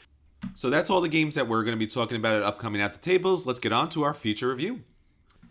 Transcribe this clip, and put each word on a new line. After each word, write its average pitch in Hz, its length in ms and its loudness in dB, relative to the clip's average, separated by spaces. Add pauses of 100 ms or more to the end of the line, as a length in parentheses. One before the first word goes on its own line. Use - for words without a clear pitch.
(540)
So - 160 -4
that's 156 200 2
all 185 100 4
the 170 80 0
games 156 260 2
that 131 140 0
we're 113 160 2
gonna 113 120 0
be 110 120 0
talking 117 300 -2
about 110 180 2
at 104 60 2
upcoming 104 380 -2
At 101 120 0
the - 80 -20
Tables. 180 460 2
Let's 123 120 -2
get 107 140 -2
on 135 180 2
to 156 140 -2
our 147 100 0
feature 117 360 -2
review. 170 340 -6 (680)